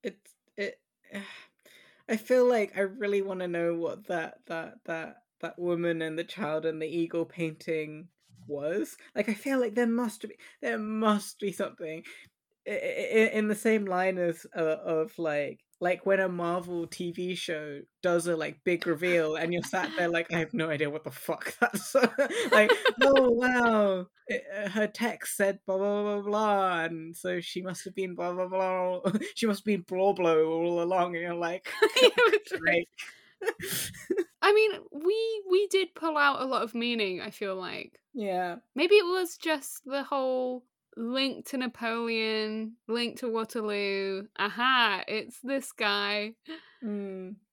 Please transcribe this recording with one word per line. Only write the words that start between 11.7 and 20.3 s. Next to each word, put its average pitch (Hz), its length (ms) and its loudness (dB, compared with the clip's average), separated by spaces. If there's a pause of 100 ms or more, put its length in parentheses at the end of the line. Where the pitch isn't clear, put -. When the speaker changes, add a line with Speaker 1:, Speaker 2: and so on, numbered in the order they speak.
Speaker 1:
i-, 202 40 -6
i-, 208 40 -4 (500)
i-, 220 80 0
in 214 140 2
the 208 80 2
same 220 300 2
line 185 320 2
as, 175 280 0 (120)
uh, 180 40 -2 (220)
of, 160 360 0
like, 147 400 -2 (220)
like, 180 240 0
when 196 140 4
a 190 80 2
Marvel 175 600 -2
T 175 260 -6
V 180 220 -4
show 151 440 -8 (240)
does 175 240 2
a, 170 80 2
like, 151 300 -6
big 175 200 0
reveal 165 500 2
and 165 180 -2
you're 175 100 -2
sat 180 340 -2
there 175 120 2
like, 170 240 -2